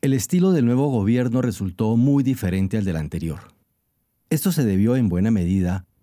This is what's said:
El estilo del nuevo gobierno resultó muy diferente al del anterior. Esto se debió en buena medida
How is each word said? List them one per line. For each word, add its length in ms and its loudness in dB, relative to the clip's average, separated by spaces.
El 120 0
estilo 400 2
del 120 2
nuevo 260 2
gobierno 520 0
resultó 540 -2
muy 260 4
diferente 560 -2
al 60 -2
del 100 -2
anterior. 580 -8
Esto 220 -2
se 120 0
debió 300 2
en 140 0
buena 240 0
medida 540 -2